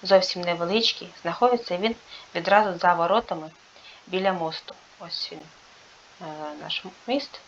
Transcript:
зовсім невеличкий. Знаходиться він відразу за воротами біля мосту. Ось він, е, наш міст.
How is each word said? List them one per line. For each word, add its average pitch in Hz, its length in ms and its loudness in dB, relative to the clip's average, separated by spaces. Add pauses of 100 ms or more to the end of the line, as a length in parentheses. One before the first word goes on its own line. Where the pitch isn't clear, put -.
зовсім 185 380 4
невеличкий. 175 680 0 (120)
Знаходиться 233 560 2
він 220 180 0 (400)
відразу 190 440 4
за 175 140 4
воротами 170 580 0 (560)
біля 185 260 0
мосту. 160 420 -6 (240)
Ось - 320 -8
він, 156 100 -14 (800)
е, 180 40 -12 (360)
наш 156 240 -8 (220)
міст. 277 400 -4